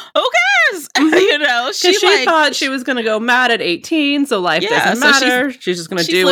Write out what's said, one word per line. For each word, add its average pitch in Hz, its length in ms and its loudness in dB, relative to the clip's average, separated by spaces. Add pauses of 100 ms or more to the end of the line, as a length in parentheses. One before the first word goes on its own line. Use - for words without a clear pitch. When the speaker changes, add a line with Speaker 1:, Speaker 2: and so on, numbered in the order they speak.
(160)
Speaker 1:
Who - 60 0
cares?" 622 720 0
<laughs> - 40 -2
Speaker 2:
Mm-hmm. 311 200 2
Speaker 1:
You 381 220 2
know, 254 280 -2
Speaker 2:
'Cause 392 120 -8
Speaker 1:
she, 359 140 2
Speaker 2:
she 415 140 0
Speaker 1:
like 392 180 2
Speaker 2:
thought 311 300 2
she 285 140 -2
was 262 140 -6
gonna 254 200 -4
go 220 160 -2
mad 247 320 0
at 226 100 -2
eighteen, 285 640 -2
so 226 140 -2
life 170 240 0
Speaker 1:
Yeah, 392 300 0
Speaker 2:
doesn't 233 80 -4
Speaker 1:
so 294 120 4
she's, 269 80 4
Speaker 2:
matter. 254 320 0
She's 180 240 -6
just 170 120 -10
gonna 180 140 -2
Speaker 1:
she's 160 120 -4
Speaker 2:
do 185 100 2
what 185 60 4